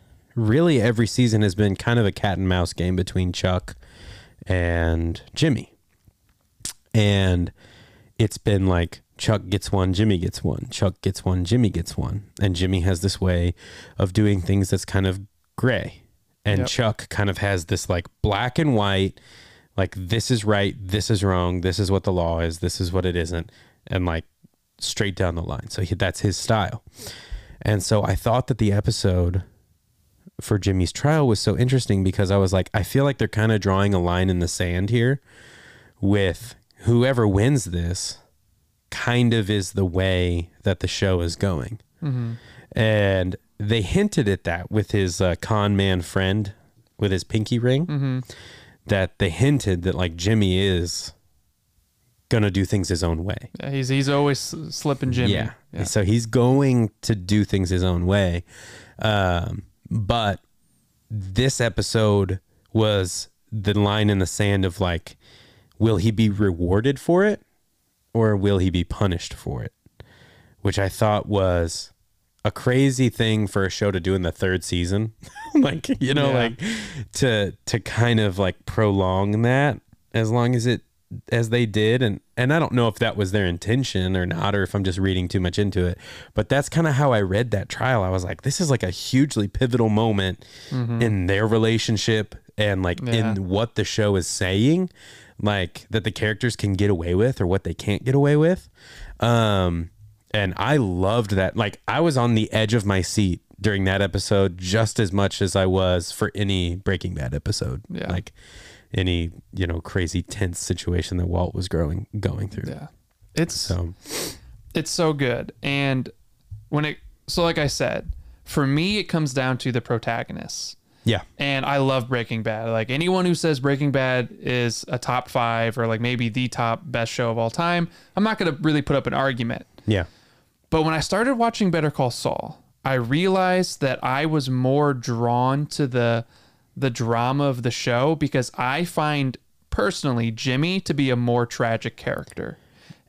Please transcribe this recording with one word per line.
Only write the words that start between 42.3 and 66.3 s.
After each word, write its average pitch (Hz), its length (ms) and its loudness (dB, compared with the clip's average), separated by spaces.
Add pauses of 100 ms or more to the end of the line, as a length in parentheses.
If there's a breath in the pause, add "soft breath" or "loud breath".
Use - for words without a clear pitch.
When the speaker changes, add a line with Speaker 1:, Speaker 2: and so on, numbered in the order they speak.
Speaker 1:
And 98 640 2 (220)
they 107 220 0
hinted 165 480 2
at 95 160 0
that 87 260 -4
with 104 200 0
his, 95 320 0
uh, 87 180 2
con 104 340 0
man 95 280 2
friend 98 500 -2 (460)
with 101 140 0
his 90 120 -2
pinky 113 340 -2
ring, 131 280 0
Speaker 2:
Mm-hmm. 135 320 -2 (680 loud breath)
Speaker 1:
that 95 300 -2
they 95 120 0
hinted 104 540 2
that, 92 100 0
like, 85 220 -2
Jimmy 95 420 2
is 90 540 0 (1160)
gonna 104 220 4
do 95 160 2
things 95 220 0
his 87 140 -2
own 82 220 0
way. 107 260 -8 (100)
Speaker 2:
Yeah, - 100 -8
he's, 135 180 -4
he's 135 220 0
always 143 420 0
s-, 156 220 -12
slipping 139 380 -2
Jimmy. 117 200 2
Speaker 1:
Yeah. 110 200 -2 (200)
Speaker 2:
Yeah. 90 120 -4
Speaker 1:
So 104 200 0
he's 113 220 2
going 123 640 4 (120)
to 117 120 0
do 101 300 2
things 95 260 0
his 90 140 0
own 87 220 2
way. 92 380 2 (560 loud breath)
Um, 92 640 0 (280)
but 107 500 -2 (680)
this 107 500 -2
episode 101 800 2 (320)
was 104 560 0 (240)
the 104 260 0
line 104 320 4
in 98 80 2
the 92 80 2
sand 101 380 0
of, 92 160 -2
like, 87 360 -2 (640 soft breath)
will 110 200 2
he 107 120 2
be 107 180 2
rewarded 101 680 0